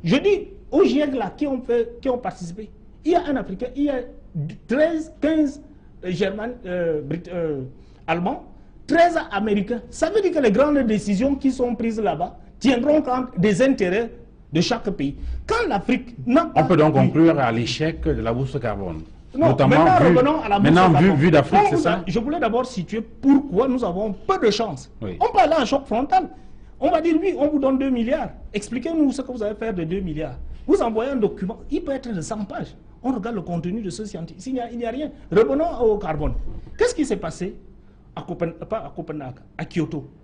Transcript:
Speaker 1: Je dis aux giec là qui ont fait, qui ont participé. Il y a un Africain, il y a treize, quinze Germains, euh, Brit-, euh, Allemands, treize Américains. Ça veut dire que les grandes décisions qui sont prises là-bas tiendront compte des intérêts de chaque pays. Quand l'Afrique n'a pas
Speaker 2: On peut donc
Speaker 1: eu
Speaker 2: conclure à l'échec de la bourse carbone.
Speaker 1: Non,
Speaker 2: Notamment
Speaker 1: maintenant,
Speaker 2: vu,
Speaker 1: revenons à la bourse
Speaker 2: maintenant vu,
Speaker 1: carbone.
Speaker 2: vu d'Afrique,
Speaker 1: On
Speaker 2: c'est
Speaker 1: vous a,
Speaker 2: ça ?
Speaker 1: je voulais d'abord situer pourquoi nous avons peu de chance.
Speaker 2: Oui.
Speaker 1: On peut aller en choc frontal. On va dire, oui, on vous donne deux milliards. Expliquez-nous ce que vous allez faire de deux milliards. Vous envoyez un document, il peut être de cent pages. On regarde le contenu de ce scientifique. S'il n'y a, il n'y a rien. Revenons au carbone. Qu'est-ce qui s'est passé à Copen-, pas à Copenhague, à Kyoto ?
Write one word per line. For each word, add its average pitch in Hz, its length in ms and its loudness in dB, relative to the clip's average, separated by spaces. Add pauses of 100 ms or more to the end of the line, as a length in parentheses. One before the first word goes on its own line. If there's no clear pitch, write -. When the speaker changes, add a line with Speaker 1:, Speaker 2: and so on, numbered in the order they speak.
Speaker 1:
Je 170 120 2
dis 381 320 0 (220)
aux 330 140 4
giec 269 280 2
là 214 240 -4
qui 294 100 -4
ont 262 140 -4
fait, 233 400 -2
qui 269 80 -4
ont 247 100 -2
participé. 185 520 -12 (340)
Il 320 80 2
y - 40 4
a 339 100 2
un 285 80 -2
Africain, 214 400 -6
il 285 100 -2
y 285 60 0
a 269 40 -2 (760)
treize, 311 520 0
quinze 302 400 0 (440)
Germains, 196 460 -2 (160)
euh, 170 340 -2
Brit-, 165 320 -8
euh, 156 300 -4 (440)
Allemands, 175 380 -4 (420)
treize 339 320 4 (140)
Américains. 208 480 -2 (100)
Ça - 200 -2
veut 415 100 2
dire 370 120 0
que 311 80 0
les 220 120 4
grandes 269 340 4
décisions 214 480 0
qui 269 160 0
sont 247 240 -2
prises 220 240 -2
là-bas 175 400 -2 (220)
tiendront 277 420 4
compte 254 360 -2
des 196 220 4
intérêts 226 520 2 (400)
de 156 80 2
chaque 226 300 0
pays. 147 260 -4 (320)
Quand 453 200 0
l'Afrique 240 460 -2 (120)
n'a 302 180 4
pas 156 180 2
Speaker 2:
On 156 40 2
peut 175 100 4
donc 151 180 4
Speaker 1:
eu 135 40 6
Speaker 2:
conclure 151 420 6
à 120 100 2
l'échec 151 540 -2
de 139 160 0
la 113 120 -2
bourse 131 280 -4
carbone. 98 400 -6 (360)
Speaker 1:
Non, 320 120 4
Speaker 2:
Notamment 285 360 4
Speaker 1:
maintenant, 370 140 6
Speaker 2:
vu, 240 180 6
Speaker 1:
revenons 294 260 4
à - 60 -6
la - 120 2
bourse 147 120 6
Speaker 2:
maintenant 185 180 8
vu, 156 160 6
Speaker 1:
carbone. 185 100 4
Speaker 2:
vu 160 160 4
d'Afrique, 151 280 4
Speaker 1:
On 415 100 4
Speaker 2:
c'est - 40 0
Speaker 1:
vous 302 140 2
a, - 20 4
Speaker 2:
ça ? 180 160 -2
Speaker 1:
je 190 140 -2
voulais 294 180 -4
d'abord 240 260 0
situer 214 360 -6
pourquoi 269 680 2
nous 247 180 0
avons 202 280 -2
peu 381 260 -2
de 262 140 2
chance. 196 400 -4 (100)
Speaker 2:
Oui. 92 160 -8
Speaker 1:
On 466 140 2
peut 403 80 4
aller 320 200 4
en 247 40 2
choc 269 220 -2
frontal. 285 420 0 (500)
On 277 100 0
va 339 120 2
dire, 320 200 2
oui, 370 160 0
on 285 120 2
vous 294 100 0
donne 269 180 2
deux 269 140 0
milliards. 247 380 -2 (240)
Expliquez-nous 277 580 -2
ce 254 120 -6
que 254 100 -8
vous 233 100 -6
allez 208 140 -4
faire 220 180 -6
de 175 80 -4
deux 165 160 -4
milliards. 156 400 -6 (300)
Vous 349 120 6
envoyez 233 300 -2
un 269 60 -2
document, 208 420 -2 (100)
il 294 140 -4
peut 294 80 -6
être 262 240 -6
de 170 60 -6
cent 214 240 -8
pages. 202 320 -10 (260)
On 247 80 -2
regarde 233 240 -4
le 185 80 -6
contenu 175 400 -6
de 185 80 -6
ce 214 140 -10
scientifique. 165 360 -12
S'il 262 120 -8
n'y 254 80 -4
a, 233 100 -8
il 233 80 -12
n'y 233 60 -6
a 226 60 -4
rien. 285 200 -8 (220)
Revenons 269 480 2
au 220 180 2
carbone. 151 360 -4 (440)
Qu'est-ce 480 160 2
qui 302 100 -2
s'est 208 120 -4
passé 180 400 -8 (580)
à 165 80 -12
Copen-, 165 300 -6
pas 202 340 -10
à - 80 -14
Copenhague, 151 460 -12 (180)
à 160 60 -8
Kyoto ? 151 440 -6 (160)